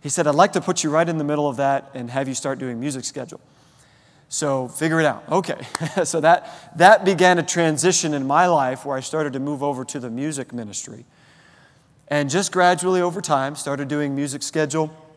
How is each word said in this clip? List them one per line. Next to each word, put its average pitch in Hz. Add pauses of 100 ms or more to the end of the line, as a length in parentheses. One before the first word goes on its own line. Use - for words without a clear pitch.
He -
said, 156
"I'd 147
like 196
to 214
put 180
you 156
right 165
in 165
the 156
middle 147
of 123
that 139
and 123
have 135
you 131
start 135
doing 123
music 131
schedule. - (880)
So 135
figure 156
it 156
out." -
Okay. 175 (220)
<laughs> 165
So 160
that, -
that 196
began 180
a 160
transition 165
in 135
my 156
life 135
where 139
I 131
started 147
to 135
move 139
over 135
to 131
the 120
music 139
ministry. 113 (1040)
And 147
just 180
gradually 180
over 175
time, 143
started 143
doing 147
music 143
schedule 156 (260)